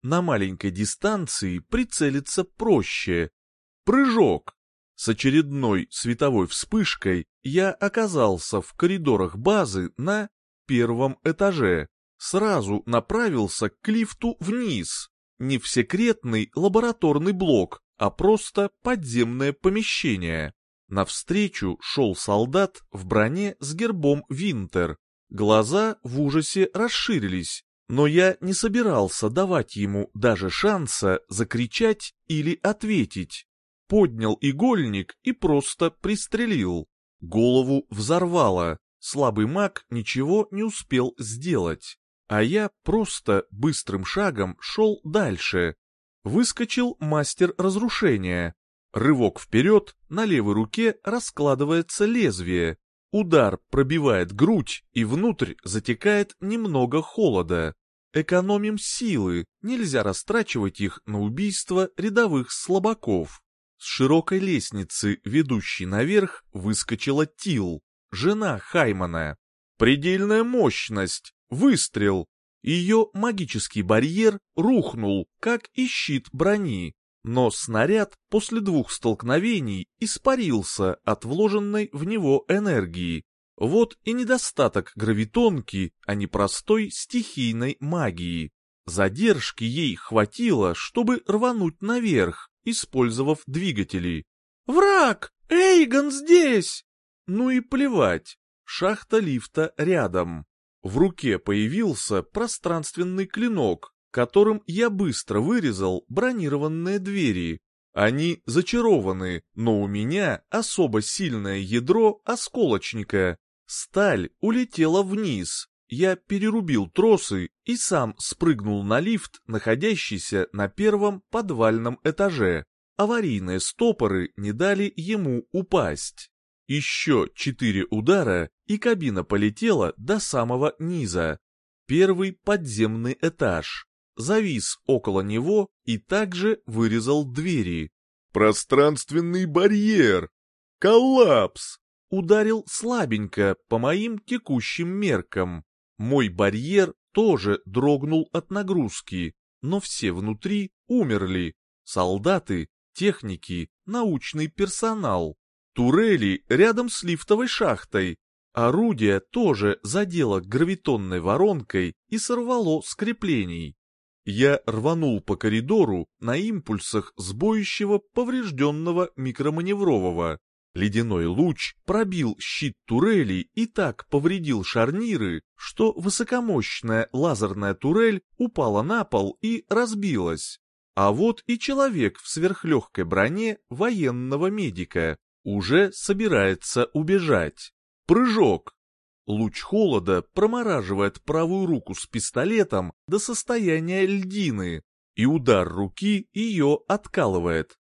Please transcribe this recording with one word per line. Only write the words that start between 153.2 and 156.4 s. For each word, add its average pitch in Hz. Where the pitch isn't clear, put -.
научный 170
персонал. 180
Турели 127